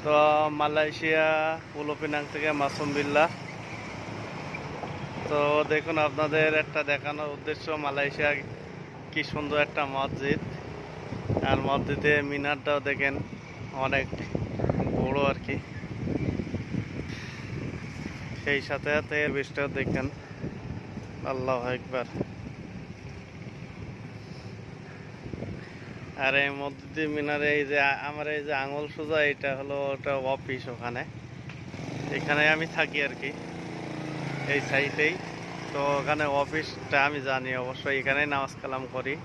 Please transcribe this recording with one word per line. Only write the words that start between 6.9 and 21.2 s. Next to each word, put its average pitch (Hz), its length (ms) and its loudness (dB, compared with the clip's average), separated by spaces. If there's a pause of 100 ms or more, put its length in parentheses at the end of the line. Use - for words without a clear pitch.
দেখানোর 147 440 -2
উদ্দেশ্য, 147 300 -4 (200)
মালয়েশিয়া 143 460 2 (800)
কি 156 100 0 (100)
সুন্দর 151 340 0
একটা 147 180 0 (120)
মসজিদ, 135 460 0 (1080)
আর 135 80 8 (100)
মসজিদে 139 460 4 (180)
মিনারটাও 143 480 2 (100)
দেখেন 139 240 2 (720)
অনেক 135 220 2 (920)
বড় 135 220 4 (120)
আর 135 140 2
কি। 139 100 0 (2750)
সেই 143 180 2 (100)
সাথে 139 260 -2
সাথে 151 280 0
এর 151 120 2
বৃষ্টিও 139 340 -2 (100)
দেখেন, 135 280 0 (1200)